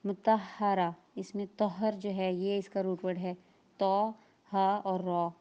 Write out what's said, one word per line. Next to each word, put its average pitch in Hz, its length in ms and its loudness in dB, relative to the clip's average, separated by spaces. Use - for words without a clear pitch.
मुतहरा, 196 880 2
इसमें 196 300 -6
तहर 208 480 -2
जो 202 140 -6
है, 185 260 0
ये 196 220 0
इसका 196 240 -4
रूट 185 240 -2
वर्ड 185 120 -2
है, 180 200 -4
तौ, 202 340 2
हा 196 300 2
और 190 240 -2
रॉ 175 280 0